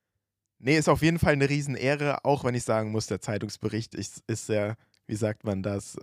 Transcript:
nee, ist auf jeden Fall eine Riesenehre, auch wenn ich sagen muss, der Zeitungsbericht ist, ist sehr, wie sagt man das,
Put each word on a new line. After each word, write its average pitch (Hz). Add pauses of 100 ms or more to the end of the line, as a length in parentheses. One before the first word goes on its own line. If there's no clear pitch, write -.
(580)
nee, 139
ist 156
auf 139
jeden 165
Fall 160
eine 139
Riesenehre, 143
auch 139
wenn 123
ich 120
sagen 110
muss, 110
der 95
Zeitungsbericht 107
ist, -
ist 113
sehr, 107 (300)
wie 113
sagt 107
man 98
das, 101